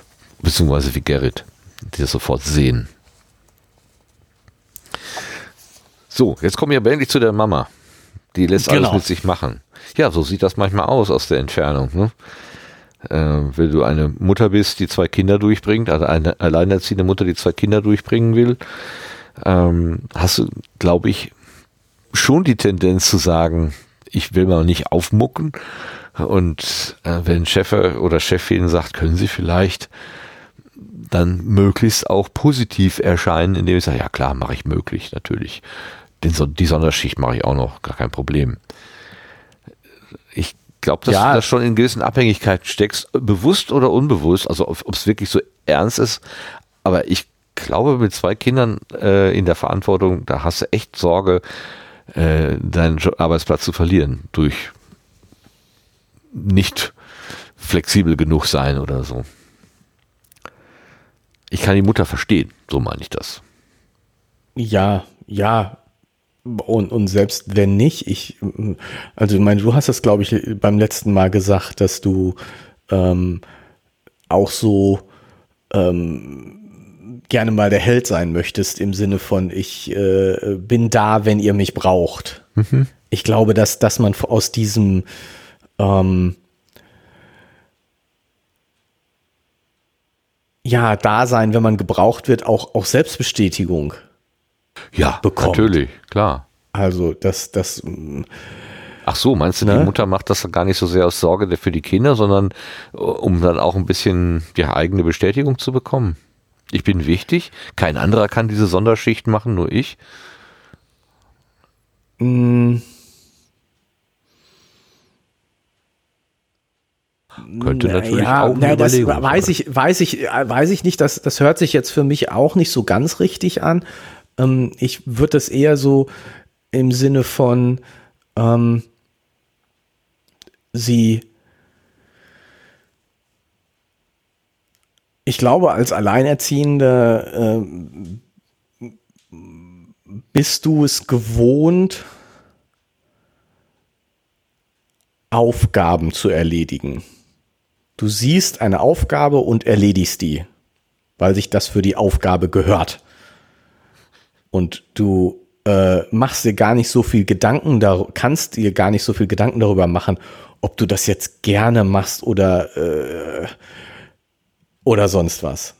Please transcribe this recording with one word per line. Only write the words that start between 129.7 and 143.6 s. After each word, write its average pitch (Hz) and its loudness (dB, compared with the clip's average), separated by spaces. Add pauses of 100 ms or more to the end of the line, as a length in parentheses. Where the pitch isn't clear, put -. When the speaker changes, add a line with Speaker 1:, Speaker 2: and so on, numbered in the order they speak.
Speaker 2:
sie, 113 0 (4000)
ich 123 -4
glaube, 143 4
als 117 0
Alleinerziehende, 123 0
äh, 90 -16 (1400)
bist - 0
du 151 2
es - -4
gewohnt, 135 2 (3250)